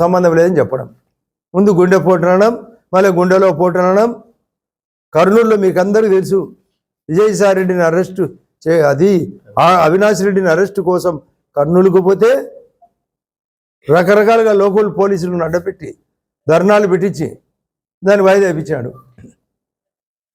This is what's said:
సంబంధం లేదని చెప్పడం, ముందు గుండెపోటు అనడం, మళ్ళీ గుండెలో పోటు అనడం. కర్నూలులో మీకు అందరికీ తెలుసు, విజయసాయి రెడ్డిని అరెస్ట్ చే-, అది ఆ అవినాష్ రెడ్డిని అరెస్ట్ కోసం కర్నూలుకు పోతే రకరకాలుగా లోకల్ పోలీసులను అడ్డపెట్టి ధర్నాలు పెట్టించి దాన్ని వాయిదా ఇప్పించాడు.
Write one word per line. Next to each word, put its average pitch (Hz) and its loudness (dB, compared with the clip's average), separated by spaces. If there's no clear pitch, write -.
సంబంధం 175 2
లేదని 170 2
చెప్పడం, 127 -4
ముందు 202 2
గుండెపోటు 180 2
అనడం, 190 2
మళ్ళీ 190 2
గుండెలో 185 2
పోటు 175 -2
అనడం. 190 0
కర్నూలులో 214 2
మీకు 185 0
అందరికీ 202 0
తెలుసు, 190 -2
విజయసాయి 196 0
రెడ్డిని 185 -2
అరెస్ట్ 180 -2
చే-, 165 0
అది 165 2
ఆ 151 4
అవినాష్ 190 0
రెడ్డిని 190 0
అరెస్ట్ 190 -2
కోసం 175 -2
కర్నూలుకు 180 2
పోతే 196 0
రకరకాలుగా 208 2
లోకల్ 202 0
పోలీసులను 180 -4
అడ్డపెట్టి 170 -6
ధర్నాలు 196 2
పెట్టించి 165 -4
దాన్ని 196 2
వాయిదా 196 2
ఇప్పించాడు. 151 -8